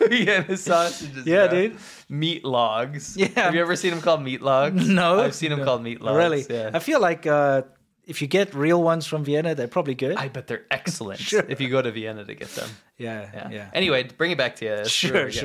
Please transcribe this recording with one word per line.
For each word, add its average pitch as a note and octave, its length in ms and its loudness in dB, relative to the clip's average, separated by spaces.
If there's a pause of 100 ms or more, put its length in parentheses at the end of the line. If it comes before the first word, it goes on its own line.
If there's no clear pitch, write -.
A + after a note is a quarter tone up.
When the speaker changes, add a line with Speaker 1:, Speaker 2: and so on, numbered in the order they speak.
Speaker 1:
Vienna F#3+ 480 2
sausages, E3 720 0
Speaker 2:
Yeah, F3+ 220 6
Speaker 1:
bro. F#3+ 200 2
Speaker 2:
dude. A3 80 -12 (320)
Speaker 1:
Meat D#3 360 -4
logs. B2 720 -2
Speaker 2:
Yeah. F#3+ 180 2
Speaker 1:
Have F3+ 200 2
you E3+ 60 2
ever E3+ 140 2
seen F3+ 180 0
'em E3 80 -4
called D#3 220 4
meat C3 200 -6
logs? C#3 460 4
Speaker 2:
No. F3+ 320 6
Speaker 1:
I've - 140 2
seen D#3 160 -2
'em D3 80 -2
Speaker 2:
No. C#3 60 -2
Speaker 1:
called B2 180 0
meat A#2 180 -8
logs. A2 160 0
Speaker 2:
Really? D#3+ 320 2
Speaker 1:
Yeah. A2 240 -4
Speaker 2:
I E3 60 0
feel C#4+ 220 0
like, F#3 260 0
uh, C#3+ 360 4 (440)
if D3+ 160 -10
you C#3 60 -2
get G3 260 2
real D#3+ 280 4
ones E3 240 2
from D#3 180 -4
Vienna, D3+ 320 0
they're B2 120 -4
probably C#3+ 280 -2
good. C3+ 200 -2
Speaker 1:
I C3+ 120 -6
bet B2+ 180 -12
they're - 240 -8
excellent G#2+ 500 -6
Speaker 2:
<laughs> - 100 -8
Sure. G#3 180 2
Speaker 1:
if C#3 120 -6
you C3 80 -2
go C3 140 2
to A#2+ 80 -4
Vienna A2 340 -8
to G#2 100 -14
get G2 200 -14
them. - 160 -10 (260)
Speaker 2:
Yeah, A2 380 -10
Speaker 1:
Yeah. G2+ 160 -12
Speaker 2:
yeah. G#2 240 -12
Speaker 1:
Anyway, D3+ 300 2
to A#2+ 100 -16
bring E3+ 160 -2
it D#3 80 -2
back B2 180 -2
to - 80 -8
you. G#2+ 120 -2
That's G#2 140 -4
Speaker 2:
Sure, E3+ 220 0
Speaker 1:
we're D#3+ 140 2
getting A2+ 180 -6